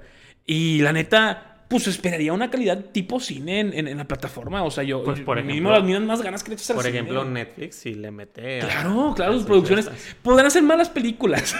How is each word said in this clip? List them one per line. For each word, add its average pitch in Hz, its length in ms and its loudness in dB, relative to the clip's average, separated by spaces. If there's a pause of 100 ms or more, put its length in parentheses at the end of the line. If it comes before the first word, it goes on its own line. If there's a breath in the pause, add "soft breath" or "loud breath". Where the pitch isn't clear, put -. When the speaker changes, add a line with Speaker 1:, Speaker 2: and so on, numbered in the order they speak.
(460 soft breath)
Speaker 1:
Y 156 380 2
la 147 100 2
neta, 214 760 0
pues, 240 200 0
esperaría 170 440 -2
una 233 200 -2
calidad 208 260 0 (140)
tipo 208 280 -4
cine 170 420 -6
en, 202 120 -2
en, 151 140 -4
en 139 100 -8
la 143 100 -10
plataforma. 135 560 -8
O 156 60 0
sea, 139 140 -4
yo, 151 200 -4
Speaker 2:
Pues, 143 180 -2
por 127 180 -2
Speaker 1:
yo 117 40 -4
mínimo 151 280 0
Speaker 2:
ejemplo, 196 200 6
Speaker 1:
las 196 100 2
mismas 220 200 -2
ganas 196 220 -6
que 214 80 -14
le 220 60 -8
echas - 120 -8
al 233 60 0
Speaker 2:
por 123 100 -2
Speaker 1:
cine. 123 140 0
Speaker 2:
ejemplo, 127 260 -4
Netflix 127 520 -8
sí 113 180 -10
le 104 160 -12
mete 117 500 -10
a, 110 60 -4
Speaker 1:
Claro, 196 480 0
claro, 190 160 0
Speaker 2:
a - 20 2
Speaker 1:
sus 247 80 0
Speaker 2:
sus - 60 -6
Speaker 1:
producciones 202 400 4
Speaker 2:
estas. - 340 -14
Speaker 1:
podrán 254 240 6
hacer 294 160 6
malas 330 280 6
películas, 233 720 0